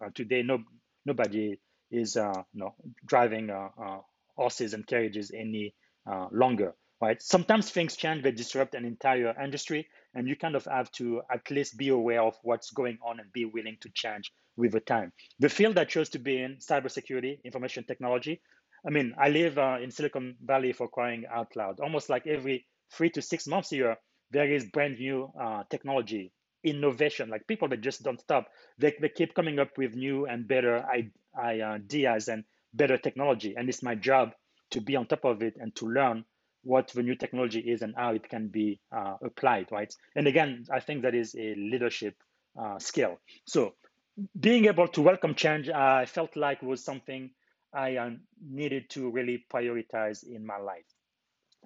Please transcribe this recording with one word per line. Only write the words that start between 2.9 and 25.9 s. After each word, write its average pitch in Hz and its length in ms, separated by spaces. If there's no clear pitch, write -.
driving, 110 460
uh, 98 200
uh, 98 180
horses 123 380
and 107 120
carriages 107 480
any, 110 400
uh, 95 240
longer, 107 440
right? 113 200
Sometimes 208 500
things 165 260
change, 160 260
they 135 80
disrupt 127 440
an 120 100
entire 120 580
industry, 143 460
and 123 140
you 147 80
kind 160 180
of 135 120
have 127 260
to 120 380
at 123 200
least 139 260
be 139 120
aware 117 340
of 113 200
what's 117 280
going 117 320
on 117 160
and 104 140
be 120 120
willing 110 360
to 110 100
change 104 420
with 117 160
the 110 80
time. 104 320
The 143 80
field 202 300
I 156 60
chose 156 260
to 156 80
be 131 220
in, 131 160
cybersecurity, 135 880
information 123 400
technology, 123 560
I 147 40
mean, 135 280
I 139 100
live, 151 300
uh, 131 240
in 127 80
Silicon 127 520
Valley, 131 300
for 120 160
crying 120 380
out 117 300
loud. 98 240
Almost 147 280
like 131 180
every 135 400
three 165 180
to 156 120
six - 240
months 160 240
here, 123 260
there 143 200
is 139 140
brand 139 340
new, 135 400
uh, 110 320
technology, 110 640